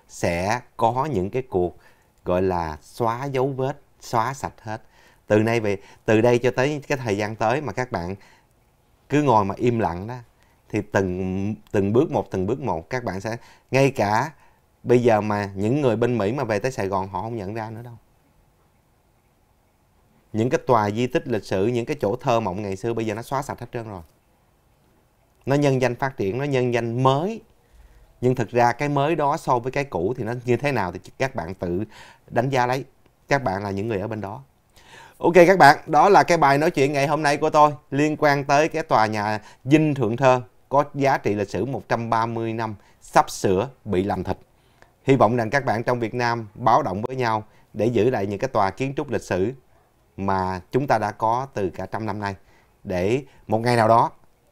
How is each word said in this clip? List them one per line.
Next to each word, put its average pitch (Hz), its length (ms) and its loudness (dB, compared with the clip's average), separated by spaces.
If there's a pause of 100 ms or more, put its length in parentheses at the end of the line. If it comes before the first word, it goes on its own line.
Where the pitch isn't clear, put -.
sẽ 95 520 -4 (180)
có 120 280 0
những 104 240 -4
cái 131 120 -6
cuộc 90 360 -4 (480)
gọi 90 160 0
là 87 400 -4
xóa 120 440 -4
dấu 131 220 -2
vết, 135 340 -6 (200)
xóa 120 320 -2
sạch - 280 -10
hết. 110 200 -12 (460)
Từ 107 120 4
nay 117 200 2
về, 104 180 -2 (280)
từ 110 160 4
đây 120 160 4
cho 120 140 0
tới 143 360 -2
cái 147 100 -2
thời 113 200 -2
gian 104 180 -4
tới 113 260 0
mà 123 120 -8
các 127 180 -6
bạn 92 240 -6 (920)
cứ 147 140 2
ngồi 110 220 4
mà 98 120 -6
im 117 220 0
lặng 90 280 -4
đó, 123 80 -12 (540)
thì 107 120 -2 (100)
từng, 95 640 -2 (160)
từng 101 220 0
bước 151 180 2
một, 110 200 -4
từng 92 160 -2
bước 135 120 -4
một, 92 300 -8
các 127 140 -6
bạn 98 180 -6
sẽ, 113 160 -8 (340)
ngay 135 200 4
cả 110 400 0 (520)
bây 123 200 4
giờ 110 180 4
mà 104 340 -2
những 110 260 -2
người 123 140 2
bên 120 220 0
Mỹ 101 140 -2
mà 143 120 -4
về 107 160 -2
tới 127 120 -4
Sài 101 160 -6
Gòn 95 200 -4
họ 95 140 -8
không 117 140 -8
nhận 101 180 -10
ra 110 160 -10
nữa 110 140 -16
đâu. 120 100 -18 (2500)
Những 110 160 2
cái 156 180 0
tòa 107 220 4
di 113 180 -2
tích 151 200 -4
lịch 110 180 -4
sử, 98 220 0
những 120 180 -2
cái 147 160 -6
chỗ 98 140 0
thơ 120 240 0
mộng 101 220 -4
ngày 98 140 -6
xưa 117 180 -4
bây 113 120 -4
giờ 107 100 -4
nó 110 60 -8
xóa 135 200 -6
sạch 104 180 -10
hết 120 120 -14
trơn 113 180 -12
rồi. 95 120 -14 (1400)
Nó 135 100 0
nhân 135 260 2
danh 120 140 0
phát 131 220 -6
triển, 98 200 -4
nó 135 60 -4
nhân 127 300 0
danh 120 300 -2
mới. 156 380 0 (800)
Nhưng 127 140 2
thực 117 140 -4
ra 120 220 2
cái 147 180 -4
mới 143 260 0
đó 151 220 -2
so 135 220 -2
với 127 120 -8
cái 143 120 -4
cũ 98 340 -4
thì 120 60 -6
nó 113 100 -6 (120)
như 120 120 2
thế 143 140 -2
nào 101 200 -2
thì - 80 -10 (180)
các 127 180 -4
bạn 92 180 -8
tự 92 300 -4 (440)
đánh 120 220 -2
giá 123 180 0
lấy. 127 180 -4 (420)
Các 139 160 0
bạn 98 200 -2
là 101 80 -4
những 98 160 -4
người 110 120 -2
ở 104 80 -4
bên 110 140 -8
đó. 107 220 -12 (760)
Ok 170 160 2
các 175 240 8
bạn, 151 200 10 (100)
đó 160 220 6
là 170 140 8
cái 165 140 6
bài 147 200 6
nói 160 140 2
chuyện 147 220 2
ngày 139 140 0
hôm 156 160 0
nay 147 140 2
của 156 120 0
tôi 151 220 6 (200)
liên 147 280 0
quan 143 240 2
tới 147 240 4
cái 160 160 -6
tòa 113 220 4
nhà 107 360 -2 (220)
Dinh 151 320 4
Thượng 117 220 -2
Thơ 127 240 4 (280)
có 143 140 2 (100)
giá 139 240 2
trị 104 180 -2
lịch 104 140 -4
sử 98 160 -4
một 123 240 -6
trăm 117 200 -4
ba 113 160 0
mươi 113 280 -6
năm 113 220 -6 (260)
sắp - 280 2
sửa 104 400 0 (160)
bị 95 180 0
làm 95 200 -4
thịt. 95 140 -6 (640)
Hy 135 120 4
vọng 120 200 4
rằng 113 140 0
các 135 160 0
bạn 117 180 0
trong 123 160 -2
Việt 110 140 -4
Nam 117 420 -2
báo 135 280 2
động 98 180 -4
với 123 140 -8
nhau 113 280 -2 (300)
để 104 120 -2
giữ 117 240 2
lại 104 180 -2
những 101 120 -6
cái 135 80 -4
tòa 101 220 0
kiến 135 280 -6
trúc 147 120 -6
lịch 104 140 -4
sử 101 300 -2 (640)
mà 95 440 -2 (100)
chúng 139 160 -2
ta 127 100 2
đã 104 140 -4
có 117 420 -4
từ 95 160 -4
cả 95 160 -12
trăm 107 200 -8
năm 104 140 -6
nay. 101 160 -6 (480)
Để 98 380 -2 (260)
một 110 120 0
ngày 120 160 2
nào 113 120 4
đó, 120 240 4 (400)